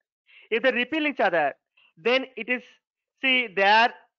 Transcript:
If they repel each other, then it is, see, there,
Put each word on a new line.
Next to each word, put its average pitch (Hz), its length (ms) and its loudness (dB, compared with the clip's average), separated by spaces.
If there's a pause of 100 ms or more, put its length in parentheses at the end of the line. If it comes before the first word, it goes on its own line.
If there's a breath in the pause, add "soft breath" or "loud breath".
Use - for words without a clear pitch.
(520 soft breath)
If 220 100 -2
they 262 80 2
repel 247 340 -4
each 294 140 -4
other, 175 360 0 (420 soft breath)
then 240 300 -2 (100)
it 220 120 -10
is, 247 140 -6 (580)
see, 254 360 0
there, 220 360 4 (260)